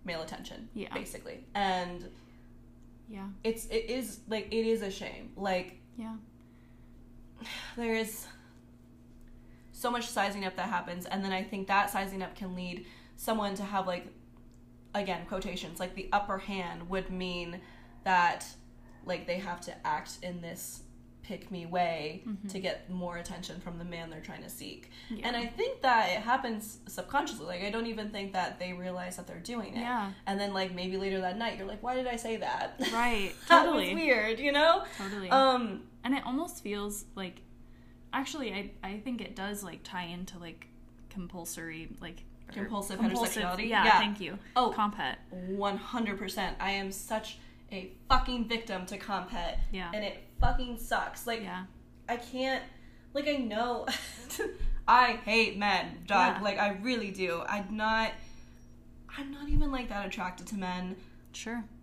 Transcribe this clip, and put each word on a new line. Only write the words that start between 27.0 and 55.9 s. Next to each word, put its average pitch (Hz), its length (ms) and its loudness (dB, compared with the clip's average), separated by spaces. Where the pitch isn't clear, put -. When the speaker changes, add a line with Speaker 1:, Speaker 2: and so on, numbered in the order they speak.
Speaker 1:
Like, 180 160 -4
I 202 80 -2
don't 226 160 0
even 214 240 -4
think 196 220 -4
that 208 260 0
they 180 140 -4
realize 180 440 -6
that 180 80 -10
they're - 140 -10
doing 226 360 -6
it. 233 40 -2
Speaker 2:
Yeah. 233 320 0
Speaker 1:
And 196 120 0
then, 202 140 0
like, 190 220 0
maybe 185 220 -2
later 190 240 0
that 185 160 0
night, 226 200 -2
you're 196 100 -8
like, 208 140 -8
"Why 247 140 0
did 254 100 0
I 240 100 0
say 226 220 -2
that?" - 380 -2
Speaker 2:
Right. 226 460 4
Speaker 1:
<laughs> - 100 -14
That 330 160 12
was 339 80 4
Speaker 2:
Totally. 190 220 4
Speaker 1:
weird, 226 440 4
you 285 120 2
know? 311 320 8
Speaker 2:
Totally. 196 320 -4
Speaker 1:
Um, 254 500 6
Speaker 2:
And 247 100 2
it 277 140 0
almost 302 340 -2
feels 208 440 -4
like, 185 260 -8
actually, 269 400 -2
I, 202 160 -4
I 196 160 -6
think 240 200 -6
it - 160 -8
does, 196 280 -4
like, 165 200 -10
tie 180 220 -6
into, 180 320 -8
like, 165 300 -14
compulsory, 165 800 -8
like, 170 220 -12
or - 40 -14
Speaker 1:
Compulsive 196 460 -4
Speaker 2:
compulsive, 226 420 2
Speaker 1:
heterosexuality? 185 280 0
Speaker 2:
yeah, 214 160 6
Speaker 1:
Yeah. 202 120 12
Speaker 2:
thank 208 240 4
you. 180 160 -6
Speaker 1:
Oh, 247 220 6
Speaker 2:
Compet. 202 380 2
Speaker 1:
one 196 460 -2
hundred 208 420 -2
percent. 190 400 -2
I 190 100 0
am 196 220 -2
such - 480 -4
a 185 200 -8
fucking 254 400 4
victim 214 380 -2
to 190 140 -8
compet. 180 580 -2
Speaker 2:
Yeah. 185 200 -2
Speaker 1:
And 214 140 -2
it - 180 -8
fucking 240 380 6
sucks. - 480 -4
Like, 226 160 -2
Speaker 2:
Yeah. 185 220 -6
Speaker 1:
I 240 100 0
can't, 262 460 -2
like, - 120 0
I 294 100 2
know, 233 500 0
<laughs> - 500 2
I 240 260 10
hate 214 320 6
men, 185 480 2